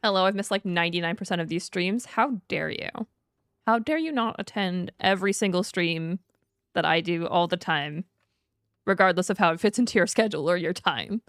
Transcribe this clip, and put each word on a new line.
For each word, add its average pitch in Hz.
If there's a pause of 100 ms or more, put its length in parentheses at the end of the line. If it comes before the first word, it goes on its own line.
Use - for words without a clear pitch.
Hello, 196
I've 190
missed, 196
like, 202
ninety-nine 170
percent 180
of 160
these 160
streams. 190
How 240
dare 156
you? - (800)
How 226
dare 302
you 320
not 226
attend 180
every 190
single 185
stream 170 (540)
that 170
I 160
do 170
all 175
the 175
time, 151 (840)
regardless 185
of 196
how 175
it 160
fits 208
into 240
your 175
schedule 208
or 175
your -
time? 160